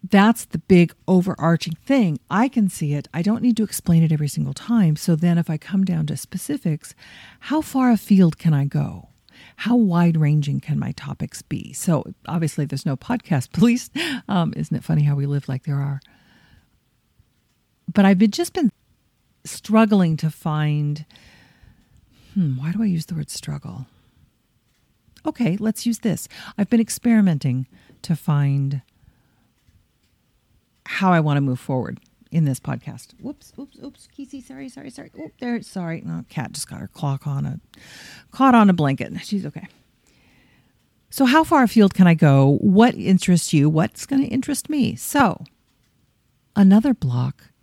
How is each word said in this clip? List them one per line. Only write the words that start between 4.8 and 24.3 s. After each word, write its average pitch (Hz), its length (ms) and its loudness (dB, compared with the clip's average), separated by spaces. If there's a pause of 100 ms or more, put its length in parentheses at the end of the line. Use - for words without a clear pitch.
So 170 200 0
then 170 220 0
if 170 120 -2
I 156 80 -4
come 190 260 -2
down 165 240 -2
to 139 100 -6
specifics, - 760 -8 (460)
how 302 200 -4
far 262 300 0
afield 190 460 4
can 160 160 0
I 139 120 0
go? - 440 -6 (480)
How 240 180 -2
wide-ranging 156 880 2
can 143 180 -4
my 139 140 -6
topics - 480 -12
be? - 320 -10
So - 320 -2 (220)
obviously 160 380 -4
there's 135 200 -8
no 139 100 -2
podcast - 560 -4
<laughs> - 0 -
police. 233 380 0 (400)
Um, 170 260 -2
isn't 156 200 -6
it - 80 -8
funny 151 200 0
how 143 120 2
we 139 100 -2
live 143 240 -4
like 135 140 -6
there 143 160 -4
are? 139 200 -6 (1900)
But 196 140 4
I've 190 140 4
been, 214 120 4
just - 220 -6
been 285 180 2 (720)
struggling 208 720 2
to 160 120 -2
find, 151 760 -2 (1300)
hmm, 143 240 -2
why 151 140 -6
do 208 100 -4
I 226 40 0
use 170 220 -2
the 175 80 -8
word 147 140 -8
struggle? 143 580 -12 (1400)